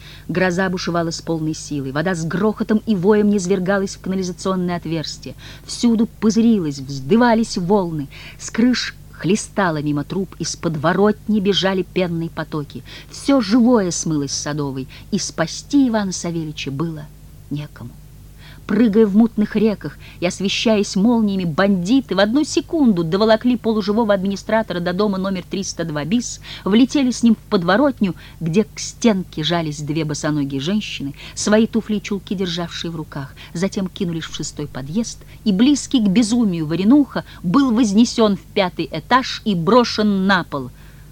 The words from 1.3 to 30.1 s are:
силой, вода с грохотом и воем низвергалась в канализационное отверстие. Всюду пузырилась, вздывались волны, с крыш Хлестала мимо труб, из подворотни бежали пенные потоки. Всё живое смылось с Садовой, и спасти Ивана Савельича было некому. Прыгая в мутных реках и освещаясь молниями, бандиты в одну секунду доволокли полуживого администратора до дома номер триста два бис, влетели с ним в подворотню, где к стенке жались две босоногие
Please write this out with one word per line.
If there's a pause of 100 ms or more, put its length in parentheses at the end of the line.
силой,
вода
с
грохотом
и
воем
низвергалась
в
канализационное
отверстие. (300)
Всюду
пузырилась,
вздывались
волны, (320)
с
крыш (260)
Хлестала
мимо
труб,
из
подворотни
бежали
пенные
потоки. (280)
Всё
живое
смылось
с
Садовой, (240)
и
спасти
Ивана
Савельича
было (460)
некому. (760)
Прыгая
в
мутных
реках (240)
и
освещаясь
молниями,
бандиты
в
одну
секунду
доволокли
полуживого
администратора
до
дома
номер
триста
два
бис, (240)
влетели
с
ним
в
подворотню, (240)
где
к
стенке
жались
две
босоногие